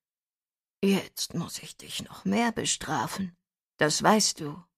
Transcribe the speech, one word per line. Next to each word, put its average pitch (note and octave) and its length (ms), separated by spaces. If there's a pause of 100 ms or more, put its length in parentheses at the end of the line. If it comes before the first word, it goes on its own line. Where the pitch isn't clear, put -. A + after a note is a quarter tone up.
(800)
„Jetzt - 540
muss - 240
ich - 180
dich - 280
noch - 200
mehr A3+ 280
bestrafen. - 840 (400)
Das D3+ 240
weißt G3+ 380
du, D#3 240 (160)